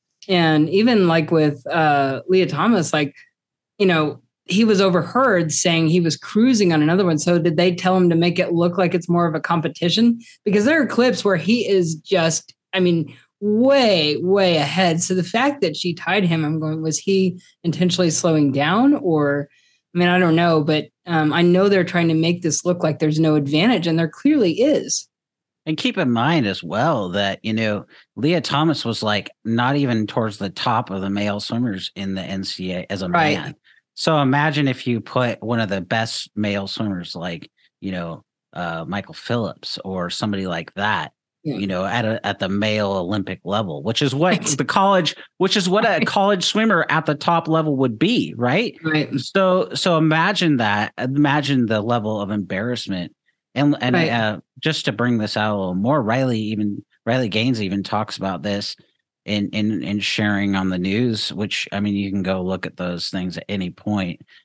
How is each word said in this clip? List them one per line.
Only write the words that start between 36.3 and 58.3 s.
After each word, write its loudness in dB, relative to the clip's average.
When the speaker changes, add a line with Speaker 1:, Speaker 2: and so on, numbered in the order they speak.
Speaker 2:
male -2
swimmers -6
like, -10
you -8
know, -8
uh, -8
Michael -10
Phillips -6
or -6
somebody -4
like -6
that, -4
Speaker 1:
Yeah. -6
Speaker 2:
you -4
know, -4
at -2
a, -4
at -4
the -4
male 0
Olympic -4
level, -4
which -2
is 0
what 2
Speaker 1:
Right. -4
Speaker 2:
the -2
college, 2
which 0
is -2
what 2
a 4
Speaker 1:
Right. 0
Speaker 2:
college 2
swimmer 2
at 0
the 0
top 0
level 0
would 0
be, 0
right? 0
Speaker 1:
Right. -2
Speaker 2:
So, 0
so 2
imagine 2
that. 0
Imagine 2
the 0
level -2
of -6
embarrassment. -6
And, 2
and, 0
Speaker 1:
Right. 2
Speaker 2:
uh, -2
just -2
to 0
bring 0
this -4
out 0
a -2
little -4
more, 0
Riley 0
even, -4
Riley 0
Gaines 0
even -4
talks -4
about -6